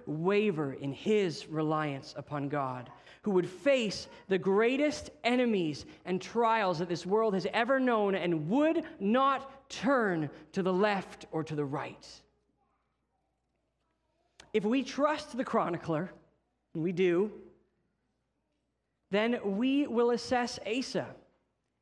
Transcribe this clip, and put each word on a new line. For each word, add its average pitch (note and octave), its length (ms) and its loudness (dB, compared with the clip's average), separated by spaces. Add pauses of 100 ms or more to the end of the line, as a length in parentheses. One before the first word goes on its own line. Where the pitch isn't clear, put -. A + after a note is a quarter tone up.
waver D#3+ 680 2
in C#3 180 -6
his F#3 560 0
reliance D#3 720 -2
upon C#3+ 320 -6
God, C3 420 -4 (320)
who G#3 80 0
would F3+ 180 4
face B3+ 600 0 (180)
the F#3+ 100 2
greatest A#3 720 2 (140)
enemies A3+ 600 0 (200)
and F3+ 160 -2
trials A3+ 560 2
that F3 120 -2
this E3+ 160 -4
world G#3+ 280 2
has F#3 200 0
ever A#3+ 260 2
known G#3+ 340 2
and E3 360 0
would D4+ 340 4 (160)
not C4 720 0
turn G3 600 2 (220)
to G3 100 -2
the F#3 120 2
left G3 580 0
or D#3+ 120 -2
to D#3 120 -8
the D3 100 -2
right. C3 400 -8 (2500)
If G#3 140 0
we B3 180 2
trust D4 520 -2
the A#3+ 100 -4
chronicler, E3+ 640 -2 (640)
and D#3+ 80 -4
we F3+ 80 -2
do, F3+ 400 2 (1800)
then A3+ 340 0
we C4 440 0
will A#3+ 240 2
assess A#3+ 560 -2
Asa G3+ 400 -4 (760)